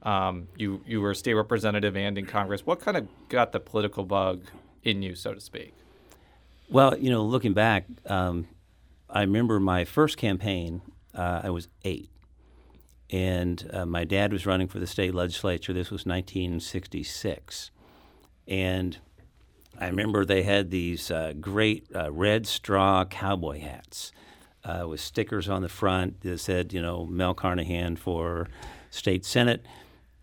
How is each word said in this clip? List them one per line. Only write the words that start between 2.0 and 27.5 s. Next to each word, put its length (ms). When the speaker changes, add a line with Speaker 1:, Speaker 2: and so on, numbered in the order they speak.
Speaker 1:
in 80
Congress. 400
What 140
kind 160
of 100
got 240
the 80
political 440
bug 380
in 200
you, 120
so 180
to 80
speak? 320
Speaker 2:
Well, 300
you 120
know, 120
looking 300
back, 320
um, 420
I 120
remember 400
my 240
first 320
campaign, 640
uh, 300
I 60
was 180
eight. 240
And, 640
uh, 100
my 200
dad 280
was 140
running 220
for 100
the 80
state 280
legislature. 600
This 160
was 160
nineteen 540
sixty-six. 1080
And 480
I 80
remember 380
they 200
had 260
these, 400
uh, 280
great, 560
uh, 160
red 360
straw 580
cowboy 560
hats, 500
uh, 240
with 120
stickers 500
on 100
the 80
front 540
that 180
said, 320
you 80
know, 240
"Mel 300
Carnahan 640